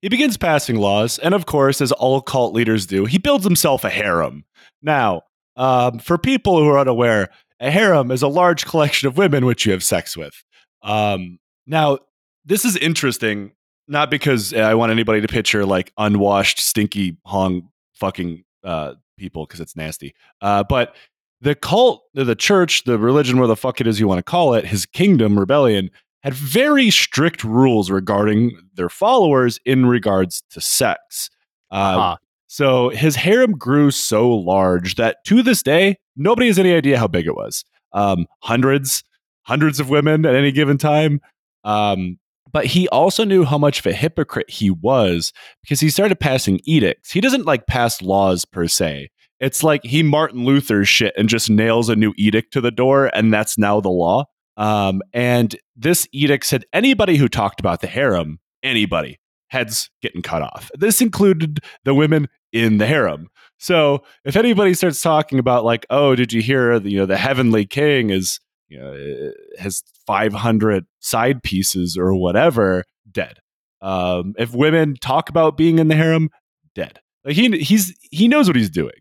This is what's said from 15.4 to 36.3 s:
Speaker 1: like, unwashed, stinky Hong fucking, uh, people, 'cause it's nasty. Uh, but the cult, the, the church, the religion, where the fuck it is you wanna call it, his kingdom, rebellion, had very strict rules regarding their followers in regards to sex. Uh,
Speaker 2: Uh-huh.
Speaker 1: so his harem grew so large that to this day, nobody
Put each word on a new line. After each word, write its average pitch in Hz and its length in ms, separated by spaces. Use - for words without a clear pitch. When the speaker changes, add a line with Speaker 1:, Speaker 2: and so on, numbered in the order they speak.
Speaker 1:
like, 92 320
unwashed, 101 640
stinky 101 560
Hong 92 420
fucking, 90 500
uh, 78 320
people, 85 280
'cause - 140
it's 78 140
nasty. 78 400
Uh, 101 220
but 123 320
the 143 160
cult, 233 480
the, 135 100
the 117 120
church, 180 480
the 120 140
religion, 127 400
where 127 100
the 110 80
fuck - 240
it 120 80
is 107 100
you 107 80
wanna 92 160
call 160 320
it, 107 100
his 92 220
kingdom, 117 520
rebellion, 101 520
had 139 120
very 226 560
strict - 540
rules 110 460
regarding 104 680
their 90 140
followers 156 760
in 127 220
regards 98 640
to 80 100
sex. - 680
Uh, 92 40
Speaker 2:
Uh-huh. 95 420
Speaker 1:
so 127 400
his 127 280
harem 214 360
grew 143 380
so 113 400
large 92 680
that 113 300
to 240 160
this 233 200
day, 180 340
nobody 226 320